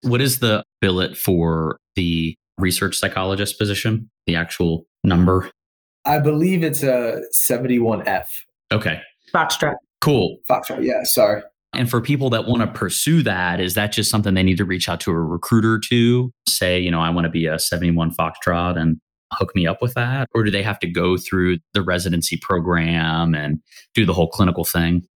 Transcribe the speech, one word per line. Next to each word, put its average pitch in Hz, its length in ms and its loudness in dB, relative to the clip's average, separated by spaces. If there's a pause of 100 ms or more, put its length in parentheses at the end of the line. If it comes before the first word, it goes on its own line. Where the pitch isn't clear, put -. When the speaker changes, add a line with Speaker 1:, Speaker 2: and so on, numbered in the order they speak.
Speaker 1:
What 123 200 0
is 131 180 0
the 107 240 2 (160)
billet 92 380 0
for 82 600 0 (180)
the 82 420 -2 (200)
research 92 380 -2
psychologist 98 640 -4
position, 110 500 -2 (160)
the 85 120 0
actual 82 500 -2 (160)
number? 92 480 4 (540)
Speaker 2:
I 147 140 2
believe 160 440 2
it's 143 200 -2
a 123 380 0 (100)
seventy-one 120 760 0
F. - 380 -6 (260)
Speaker 1:
Okay. 80 300 -2 (340)
Speaker 3:
Foxtrot. 160 400 0 (240)
Speaker 1:
Cool. 127 400 2 (100)
Speaker 2:
Foxtrot, - 360 -2
yeah, 123 180 -2
sorry. 104 400 2 (320)
Speaker 1:
And 123 140 0
for 120 100 0
people 135 300 0
that 113 180 -2
wanna 117 200 2
pursue 151 560 0
that, 90 360 0
is 90 140 -2
that 104 180 0
just 107 180 0
something 104 260 2
they 95 60 4
need 92 160 4
to 98 80 2
reach 90 220 -4
out 85 140 -4
to 98 100 -2
a 82 100 0
recruiter 107 560 0 (120)
to 123 420 2 (160)
say, 90 320 0
you 90 100 -2
know, 82 120 0
"I 82 80 0
wanna 85 200 0
be 82 160 -2
a 78 140 -2
seventy-one 85 560 0
Foxtrot 85 640 -2
and 80 220 0 (320)
hook - 200 -4
me 87 140 2
up 85 140 -2
with 123 140 -2
that"? 123 380 -2
Or 113 120 2
do 104 40 2
they 98 140 0
have 104 160 -4
to - 80 -4
go 87 300 0
through 90 400 -2 (160)
the 101 100 0
residency 87 540 -2
program 82 1000 0
and 73 240 -4 (340)
do 113 120 2
the 90 80 0
whole 85 160 2
clinical 87 340 0
thing? 87 400 0 (120)